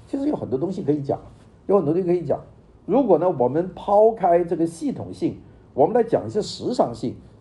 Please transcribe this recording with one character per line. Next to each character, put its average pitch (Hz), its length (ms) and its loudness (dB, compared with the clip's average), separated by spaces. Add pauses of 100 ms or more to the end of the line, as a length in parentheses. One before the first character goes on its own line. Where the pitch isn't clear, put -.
其 - 100 -6
实 277 100 -4
有 - 80 0
很 - 140 -8
多 127 80 -2
东 185 140 -4
西 185 120 -8
可 139 100 0
以 151 80 -2
讲， 139 180 -4 (480)
有 190 80 4
很 190 80 2
多 147 100 0
东 180 80 0
西 180 60 -4
可 170 60 2
以 180 100 -2
讲。 143 160 -4 (460)
如 247 200 2
果 180 140 6
呢， 180 180 2
我 123 100 2
们 165 280 -2
抛 208 360 4
开 175 320 2
这 170 120 -4
个 160 100 0
系 185 260 -4
统 131 220 -10
性， - 240 -4 (380)
我 135 100 4
们 190 80 2
来 240 80 4
讲 117 240 0
一 110 40 -8
些 110 120 -2
时 - 320 -6
尚 147 180 0
性， 117 240 -8 (260)